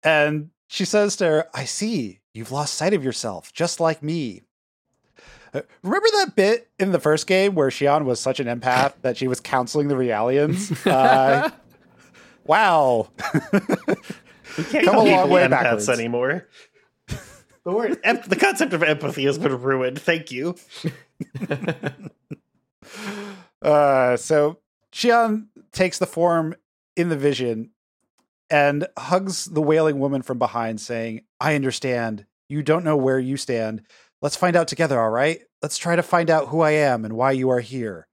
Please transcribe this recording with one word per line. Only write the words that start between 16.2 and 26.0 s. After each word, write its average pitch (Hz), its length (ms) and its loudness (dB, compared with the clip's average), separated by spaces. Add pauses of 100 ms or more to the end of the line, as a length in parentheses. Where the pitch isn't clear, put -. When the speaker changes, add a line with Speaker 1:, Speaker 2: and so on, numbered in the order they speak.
Speaker 3:
The 175 100 -4
word, 233 280 -2
em-, - 220 0
the 185 100 0
concept 330 380 0
of 160 80 0
empathy 151 440 0
has 139 120 2
been 131 240 -2
ruined. 131 400 -2
Thank 165 300 -2
you. 151 240 -6 (280)
Speaker 1:
<laughs> - 640 -10 (2250)
Uh, 139 540 4
so 147 420 0 (360)
Shion 226 540 2 (240)
takes 185 280 -2
the 185 60 0